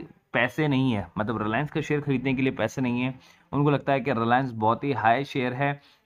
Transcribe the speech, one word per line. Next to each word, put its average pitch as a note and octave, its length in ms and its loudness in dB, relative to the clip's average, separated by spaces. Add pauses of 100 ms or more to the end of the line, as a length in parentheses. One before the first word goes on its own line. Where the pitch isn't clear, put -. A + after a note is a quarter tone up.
(340)
पैसे B2+ 340 2
नहीं C3 240 2
है, G2+ 160 -2 (100)
मतलब G#2+ 240 -2
रिलायंस A2+ 300 -2
का D#3+ 100 -2
शेयर D3 200 -2
खरीदने C3+ 320 -2
के B2+ 80 -2
लिए C3 100 2
पैसे A2+ 300 -2
नहीं B2 200 0
है, B2+ 180 -4 (320)
उनको C#3+ 180 2
लगता C#3 240 2
है C3+ 80 2
कि C3 120 -2
रिलायंस A#2+ 380 2
बहुत A2+ 320 2
ही C#3+ 80 -2
हाई A#2 320 2
शेयर B2+ 300 -4
है, C#3+ 280 -2 (240)